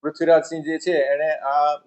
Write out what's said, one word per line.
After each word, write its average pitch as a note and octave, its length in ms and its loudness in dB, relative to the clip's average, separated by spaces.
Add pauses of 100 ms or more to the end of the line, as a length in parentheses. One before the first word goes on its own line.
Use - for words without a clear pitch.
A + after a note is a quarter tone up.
પૃથ્વીરાજસિંહ D#3+ 600 0
જે D#3+ 140 -4
છે, F3 140 -2
એણે C#3+ 380 0
આ D3 460 0 (100)